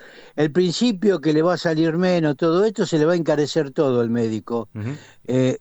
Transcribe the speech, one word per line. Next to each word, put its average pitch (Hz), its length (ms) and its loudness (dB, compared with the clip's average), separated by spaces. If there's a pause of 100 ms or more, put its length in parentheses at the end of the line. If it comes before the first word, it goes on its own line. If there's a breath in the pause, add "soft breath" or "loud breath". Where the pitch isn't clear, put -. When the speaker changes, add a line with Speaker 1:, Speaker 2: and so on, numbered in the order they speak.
(360 loud breath)
Speaker 1:
el 151 160 0
principio 185 680 0
que 156 100 0
le 156 100 2
va 175 120 2
a 160 40 -2
salir 160 400 0
menos, 175 380 2
todo 175 300 2
esto, 214 200 -2
se 156 140 0
le 151 60 2
va 170 80 2
a - 20 0
encarecer 151 560 0
todo 131 300 0
al 117 80 0
médico. 113 640 -4
Speaker 2:
Ujú. 107 140 -8 (340 loud breath)
Speaker 1:
Eh, 127 380 0